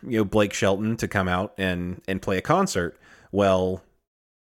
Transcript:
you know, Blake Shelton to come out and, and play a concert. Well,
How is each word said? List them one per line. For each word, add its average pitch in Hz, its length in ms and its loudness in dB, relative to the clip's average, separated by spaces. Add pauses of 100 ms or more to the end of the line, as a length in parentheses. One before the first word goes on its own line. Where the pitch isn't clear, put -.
you 120 160 -2
know, 107 60 2
Blake 104 280 2
Shelton 107 460 0
to 110 100 -2
come 92 200 0
out 92 280 -2
and, 90 520 -4
and 95 120 -2
play 95 180 -2
a 92 40 -2
concert. 147 560 0 (340)
Well, 92 500 2 (720)